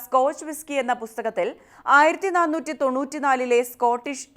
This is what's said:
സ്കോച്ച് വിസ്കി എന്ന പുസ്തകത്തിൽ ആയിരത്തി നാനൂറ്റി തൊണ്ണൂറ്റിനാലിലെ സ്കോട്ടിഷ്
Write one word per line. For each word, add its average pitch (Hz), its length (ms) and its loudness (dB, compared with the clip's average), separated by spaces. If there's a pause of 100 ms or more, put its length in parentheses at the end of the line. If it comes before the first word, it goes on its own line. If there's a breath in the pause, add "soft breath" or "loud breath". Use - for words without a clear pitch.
സ്കോച്ച് 285 400 0
വിസ്കി 302 280 -10
എന്ന 254 200 -2
പുസ്തകത്തിൽ 226 600 -6 (320 loud breath)
ആയിരത്തി 311 400 6
നാനൂറ്റി 330 440 0
തൊണ്ണൂറ്റിനാലിലെ 262 920 0
സ്കോട്ടിഷ് 247 720 -4